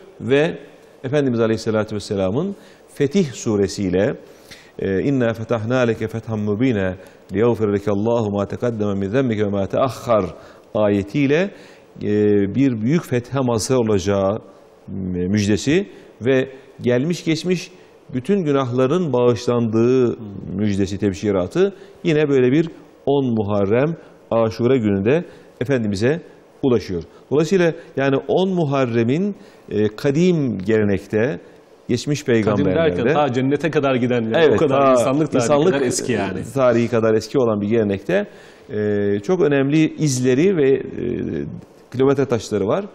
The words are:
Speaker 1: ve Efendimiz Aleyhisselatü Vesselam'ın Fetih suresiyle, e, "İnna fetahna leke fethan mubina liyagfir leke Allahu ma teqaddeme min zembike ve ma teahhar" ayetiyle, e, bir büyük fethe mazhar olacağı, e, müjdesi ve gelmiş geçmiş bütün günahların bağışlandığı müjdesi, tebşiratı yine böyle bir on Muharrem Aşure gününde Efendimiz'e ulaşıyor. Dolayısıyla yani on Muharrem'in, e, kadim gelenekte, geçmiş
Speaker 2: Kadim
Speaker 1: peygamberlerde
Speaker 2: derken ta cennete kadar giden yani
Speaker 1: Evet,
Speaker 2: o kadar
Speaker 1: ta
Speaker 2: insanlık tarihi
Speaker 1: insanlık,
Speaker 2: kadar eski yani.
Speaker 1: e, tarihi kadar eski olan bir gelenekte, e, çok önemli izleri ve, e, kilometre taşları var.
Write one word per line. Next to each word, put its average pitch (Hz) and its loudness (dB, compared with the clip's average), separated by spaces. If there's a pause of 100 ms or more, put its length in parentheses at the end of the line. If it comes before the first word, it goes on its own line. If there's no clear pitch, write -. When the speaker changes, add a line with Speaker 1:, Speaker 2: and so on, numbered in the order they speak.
(200)
Speaker 1:
ve 143 0 (460)
Efendimiz 131 0
Aleyhisselatü 110 0
Vesselam'ın 104 -4 (380)
Fetih 147 0
suresiyle, 101 0 (640)
e, 95 -2
"İnna 123 0
fetahna 110 -4
leke 113 0
fethan 113 -8
mubina 104 0 (380)
liyagfir 110 2
leke 101 0
Allahu 107 0
ma 101 -2
teqaddeme 104 -4
min 98 -4
zembike 110 -2
ve 98 -4
ma 98 -2
teahhar" 117 0 (500)
ayetiyle, 135 0 (520)
e, 104 -4 (460)
bir 123 0
büyük 151 0
fethe 127 -4
mazhar 120 0
olacağı, 101 2 (500)
e, 95 -14 (360)
müjdesi 107 0 (380)
ve - 2 (340)
gelmiş 127 0
geçmiş 165 -2 (440)
bütün 185 0
günahların 135 0
bağışlandığı 120 2 (400)
müjdesi, 98 -2
tebşiratı 101 0 (300)
yine 151 2
böyle 131 4
bir 165 2 (380)
on 139 0
Muharrem 110 0 (340)
Aşure 117 2
gününde 107 0 (360)
Efendimiz'e 120 -2 (420)
ulaşıyor. 104 0 (280)
Dolayısıyla 165 2 (240)
yani 135 2 (120)
on 180 0
Muharrem'in, 139 0 (360)
e, 104 0
kadim 143 0
gelenekte, 107 0 (480)
geçmiş 131 -2
Speaker 2:
Kadim 123 0 (100)
Speaker 1:
peygamberlerde 104 2
Speaker 2:
derken 120 0
ta 147 2
cennete 139 -2
kadar 139 0
giden 120 0
yani 110 -2
Speaker 1:
Evet, 156 4
Speaker 2:
o - 4
kadar 139 2
Speaker 1:
ta 135 4 (100)
Speaker 2:
insanlık 143 0
tarihi 123 0
Speaker 1:
insanlık, 151 2
Speaker 2:
kadar 139 0
eski 120 -2
yani. 98 -4
Speaker 1:
e, - -6 (120)
tarihi 120 2
kadar 113 2
eski 110 0
olan 110 2
bir 101 -2
gelenekte, 113 0 (440)
e, 202 0
çok 185 0
önemli 147 2
izleri 135 2
ve, 139 4
e, 135 2 (1120)
kilometre 135 2
taşları 104 -2
var. 165 0 (100)